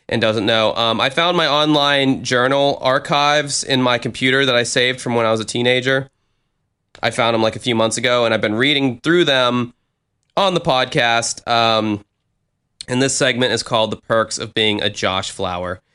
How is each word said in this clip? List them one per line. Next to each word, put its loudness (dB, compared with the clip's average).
and -2
doesn't 0
know. 2
Um, 0
I 0
found 0
my 0
online 2
journal 0
archives 0
in 0
my 2
computer 0
that 0
I 2
saved 0
from -4
when 2
I 2
was 0
a -6
teenager. 0
I 0
found 0
'em, 0
like, 0
a -12
few -2
months 0
ago, 0
and 2
I've 0
been -2
reading 0
through 2
them 0
on 0
the -2
podcast. 0
Um, 2
and -2
this 0
segment 0
is -2
called 0
The -8
Perks -2
of -10
Being 0
a -2
Josh -4
Flower. -6